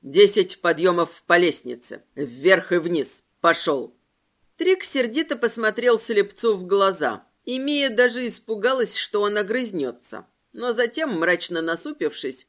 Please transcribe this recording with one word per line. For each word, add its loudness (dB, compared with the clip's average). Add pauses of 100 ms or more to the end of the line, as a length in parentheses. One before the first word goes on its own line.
«десять 4
подъемов 0
по 6
лестнице, -2 (100)
вверх 2
и 2
вниз, -2 (160)
пошел». 0 (640)
Трик 2
сердито -2
посмотрел 0
слепцу 0
в -10
глаза, 0 (200)
и -4
Мия -2
даже 2
испугалась, -2
что -4
он 0
огрызнется. -6 (260)
Но -6
затем, -2
мрачно -2
насупившись, -6